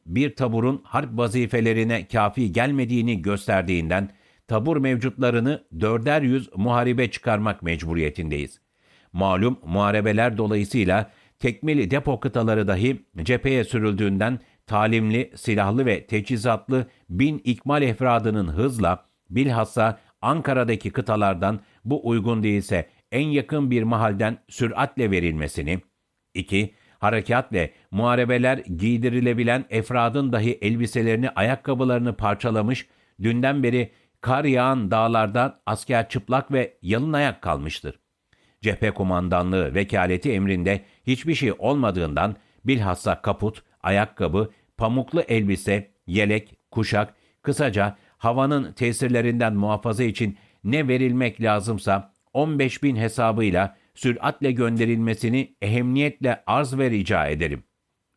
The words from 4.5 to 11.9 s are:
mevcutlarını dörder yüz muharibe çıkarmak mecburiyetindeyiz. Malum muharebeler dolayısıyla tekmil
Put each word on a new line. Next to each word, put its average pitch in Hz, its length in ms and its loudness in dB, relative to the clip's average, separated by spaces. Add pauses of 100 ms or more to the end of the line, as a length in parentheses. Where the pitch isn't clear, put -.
mevcutlarını 127 880 0 (160)
dörder 117 420 0
yüz 127 340 0
muharibe 120 540 2
çıkarmak 107 520 -2
mecburiyetindeyiz. 80 960 -4 (520)
Malum 95 540 2
muharebeler 104 720 2
dolayısıyla 104 720 0 (280)
tekmil 123 520 0